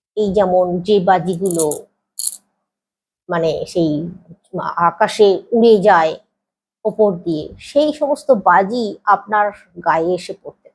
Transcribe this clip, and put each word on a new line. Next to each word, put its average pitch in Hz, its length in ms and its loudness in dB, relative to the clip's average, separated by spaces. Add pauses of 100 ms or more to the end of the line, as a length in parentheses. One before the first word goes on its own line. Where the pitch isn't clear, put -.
(160)
এই 214 160 -2
যেমন 185 340 2 (160)
যে 208 140 2 (120)
বাজিগুলো 180 580 -2 (1600)
মানে 165 220 -2 (160)
সেই 165 240 -2 (1000)
আকাশে 208 400 2 (280)
উড়ে 226 180 6 (140)
যায় 160 240 4 (720)
ওপর 214 260 2 (140)
দিয়ে, 156 200 -4 (240)
সেই 302 220 2 (100)
সমস্ত 294 280 -4 (200)
বাজি 202 360 2 (300)
আপনার 208 320 -2 (380)
গায়ে 165 340 0
এসে - 140 -12 (100)
পড়তে - 320 -20